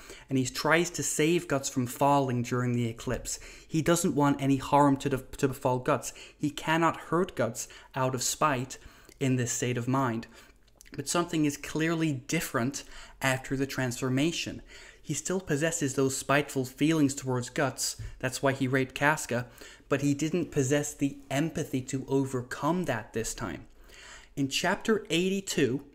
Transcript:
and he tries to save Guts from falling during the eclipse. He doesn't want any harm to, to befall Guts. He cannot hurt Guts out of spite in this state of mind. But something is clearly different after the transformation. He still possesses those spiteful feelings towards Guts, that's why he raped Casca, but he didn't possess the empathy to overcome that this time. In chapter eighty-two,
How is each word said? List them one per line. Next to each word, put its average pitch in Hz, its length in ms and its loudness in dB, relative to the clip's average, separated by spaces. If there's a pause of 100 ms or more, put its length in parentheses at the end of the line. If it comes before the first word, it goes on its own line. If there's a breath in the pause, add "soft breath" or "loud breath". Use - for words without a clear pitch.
(300 soft breath)
and 135 80 0
he 131 80 2
tries 160 460 2
to - 120 -6
save 156 460 2
Guts 135 200 0
from 123 180 0
falling 135 560 2
during 123 300 0
the 120 140 0
eclipse. - 520 -6 (280 soft breath)
He 160 140 0
doesn't 170 340 4
want 143 260 4
any 139 140 4
harm 143 420 4
to, 139 120 -4
to - 380 -2
befall 127 320 0
Guts. - 340 -2 (240 soft breath)
He 151 120 -2
cannot 160 480 0
hurt 180 380 -2
Guts 117 320 -2 (260 soft breath)
out 131 220 0
of 123 80 -2
spite 131 540 0 (420 soft breath)
in 131 160 4
this 120 160 0
state 123 260 -2
of 120 100 -2
mind. 127 400 0 (680 soft breath)
But - 140 -6
something 165 340 0
is 147 140 0
clearly 160 560 0
different 135 720 -2 (360 soft breath)
after 131 360 0
the 135 100 0
transformation. 131 960 -2 (420 soft breath)
He 156 100 -6
still 185 280 -2
possesses 156 540 -2
those 135 200 2
spiteful 139 480 0
feelings 147 500 2
towards 127 360 -4
Guts, - 480 -2 (220 soft breath)
that's - 220 -4
why 135 120 4
he 131 120 0
raped 131 300 0
Casca, 143 500 0 (420 soft breath)
but 139 140 2
he 143 140 2
didn't 156 360 -2
possess 143 440 0
the 139 220 -2 (120)
empathy 139 520 -2
to 131 260 -6
overcome 135 800 0
that 117 280 -4
this 113 220 -4
time. 95 320 -8 (680 soft breath)
In 139 120 0
chapter 196 640 0
eighty-two, 170 720 2 (120)